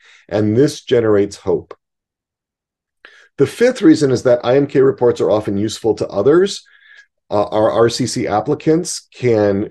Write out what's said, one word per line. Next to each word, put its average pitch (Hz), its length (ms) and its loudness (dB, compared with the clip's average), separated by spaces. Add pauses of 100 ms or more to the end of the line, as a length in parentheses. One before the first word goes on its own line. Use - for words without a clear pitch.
(280)
and 107 280 0
this 151 280 0
generates 107 520 0
hope. - 400 -4 (1600)
The 139 100 2
fifth - 360 0
reason 151 280 4
is 120 120 -2
that 123 200 2
I 123 140 2
M 143 100 2
K 139 140 0
reports 127 400 2
are 87 100 0
often 104 280 -2
useful 107 380 -2
to - 120 -4
others. 151 560 0 (680)
Uh, 104 140 -2
our 107 260 0
R 117 200 2
C 123 160 -4
C - 200 -6
applicants 151 840 -4
can 104 580 0